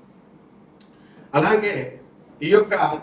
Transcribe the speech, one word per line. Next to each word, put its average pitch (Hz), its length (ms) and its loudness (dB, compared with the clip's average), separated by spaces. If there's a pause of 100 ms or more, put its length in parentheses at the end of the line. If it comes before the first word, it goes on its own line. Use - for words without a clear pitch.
(1400)
అలాగే 160 640 0 (440)
ఈ 160 60 -4
యొక్క 208 260 4 (280)